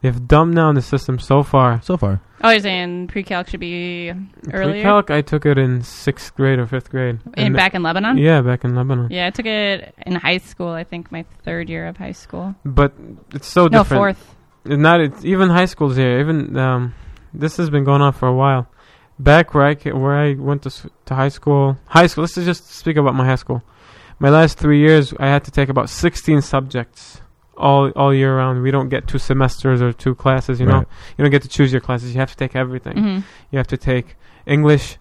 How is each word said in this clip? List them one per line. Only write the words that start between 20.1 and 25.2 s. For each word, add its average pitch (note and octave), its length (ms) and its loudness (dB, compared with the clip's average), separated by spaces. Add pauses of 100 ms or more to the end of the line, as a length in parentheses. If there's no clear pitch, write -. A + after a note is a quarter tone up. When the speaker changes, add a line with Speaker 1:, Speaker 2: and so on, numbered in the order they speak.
Speaker 1:
I D3 200 0
went C#3 280 -4
to C3+ 60 -8
s-, - 160 -18 (200)
to C3 100 -6
high C3+ 140 0
school, C#3 480 0 (100)
high E3+ 200 6
school. D#3 160 -2
Let's E3 120 -6
just F3 340 -4
speak - 280 -4
about C#3 180 2
my C3 100 0
high C3 100 2
school. B2 280 -6 (560)
My C#3 100 4
last D#3 300 4
three D3 200 4
years, D3+ 400 4
I C3+ 80 0